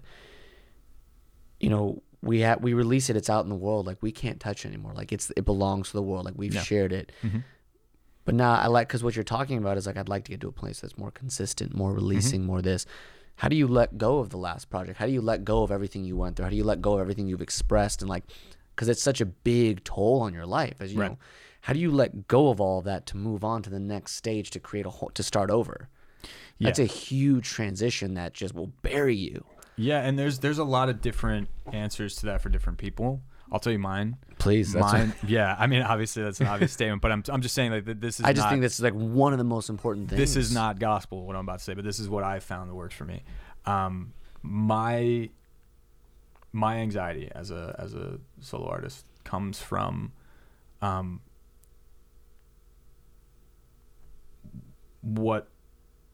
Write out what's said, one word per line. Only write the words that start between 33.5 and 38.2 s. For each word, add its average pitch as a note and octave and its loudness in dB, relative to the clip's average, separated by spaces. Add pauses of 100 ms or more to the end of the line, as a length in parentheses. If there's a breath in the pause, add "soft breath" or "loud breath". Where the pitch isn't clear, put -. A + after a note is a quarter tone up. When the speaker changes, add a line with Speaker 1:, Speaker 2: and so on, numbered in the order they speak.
Speaker 2:
I'll G#2+ 0
tell A#2 2
you G#2+ 2
mine. G2+ -2 (220)
Speaker 1:
Please, G2+ 4
that's G2+ 6
Speaker 2:
Mine, A2 6 (100)
Speaker 1:
what G2+ -2
Speaker 2:
yeah, G#2 4
I A2 4
mean, B2+ 6
obviously A2 0
that's G#2 -2
an A2 4
Speaker 1:
<laughs> G#2 0
Speaker 2:
obvious B2+ 2
statement, G#2+ 0
but A2+ 4
I'm, G#2 0
I'm C3+ 2
just B2 -4
saying, A#2+ 2
like, G#2 -2
th-, A2 -6
this A2+ -4